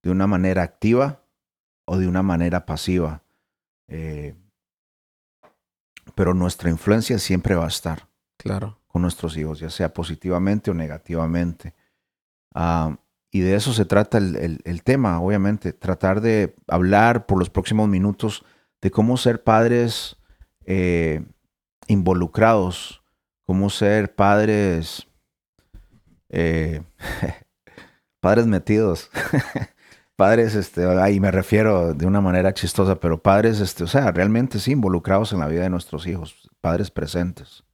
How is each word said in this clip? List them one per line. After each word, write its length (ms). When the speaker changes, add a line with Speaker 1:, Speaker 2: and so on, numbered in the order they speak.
Speaker 1:
de 80
una 160
manera 380
activa 580
o 120
de 100
una 160
manera 420
pasiva. 560
Eh, 480
pero 180
nuestra 380
influencia 480
siempre 340
va 120
a 40
estar 380
Speaker 2:
Claro. 500
Speaker 1:
con 160
nuestros 340
hijos, 220
ya 100
sea 240
positivamente 800
o 20
negativamente. 1000
Ah, 420
y 120
de 140
eso 180
se 120
trata 320
el, 200
el, 260
el 200
tema, 360
obviamente, 520
tratar 500
de 340
hablar 600
por 100
los 140
próximos 360
minutos 560
de 80
cómo 280
ser 260
padres, 720
eh, 580
involucrados, 1160
cómo 240
ser 460
padres, 920
eh, 540
<laughs> 1200
padres 260
metidos, 640
<laughs> 520
padres, 400
este, 300
ay, 340
me 120
refiero 640
de 120
una 160
manera 320
chistosa, 460
pero 220
padres, 380
este, 240
o 40
sea, 240
realmente 480
sí 120
involucrados 600
en 80
la 80
vida 160
de 60
nuestros 380
hijos, 420
padres 300
presentes. 720